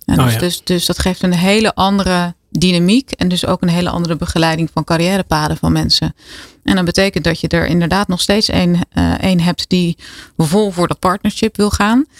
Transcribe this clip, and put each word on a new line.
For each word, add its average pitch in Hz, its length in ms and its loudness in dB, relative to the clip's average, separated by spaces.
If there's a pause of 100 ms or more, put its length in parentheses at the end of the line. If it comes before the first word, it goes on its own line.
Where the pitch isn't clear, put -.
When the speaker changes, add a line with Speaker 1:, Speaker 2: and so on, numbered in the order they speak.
Speaker 1:
En - 140 0
Speaker 2:
Oh, 135 60 4
Speaker 1:
dus, 120 80 2
Speaker 2:
ja. 110 60 0
Speaker 1:
dus, 175 260 -2
dus 180 220 -2
dat 175 120 -4
geeft 185 240 -4
een 180 120 2
hele 196 400 2
andere 185 600 0 (160)
dynamiek 180 600 2
en - 180 -2
dus 180 180 -2
ook - 160 -2
een 185 60 2
hele 175 220 0
andere 170 260 -2
begeleiding 165 560 0
van 160 120 -4
carrièrepaden 165 720 0
van 165 160 0
mensen. 156 420 0 (500)
En 196 120 2
dat 185 80 0
betekent 185 400 0
dat 165 160 -2
je 156 80 -2
er 165 180 0
inderdaad 175 420 0
nog 180 120 -2
steeds 202 280 0
één, 175 300 2 (120)
eh, 170 300 0
één 185 200 2
hebt 170 280 -2
die 180 280 0 (400)
vol 190 340 2
voor 175 180 0
dat - 100 -6
partnership 208 580 -2
wil 208 140 2
gaan. 226 340 2 (160)